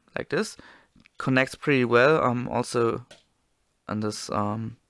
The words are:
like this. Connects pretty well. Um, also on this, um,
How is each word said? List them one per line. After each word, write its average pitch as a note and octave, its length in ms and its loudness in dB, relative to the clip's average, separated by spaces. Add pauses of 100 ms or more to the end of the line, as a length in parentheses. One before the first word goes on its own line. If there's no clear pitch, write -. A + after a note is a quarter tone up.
(160)
like - 140 -6
this. G3 260 -4 (600)
Connects C3 360 0
pretty C3 300 2
well. B2 400 4
Um, B2 240 -2
also A#2+ 560 -2 (800)
on G#2+ 140 -6
this, G#2+ 300 -6
um, A2 480 -4 (120)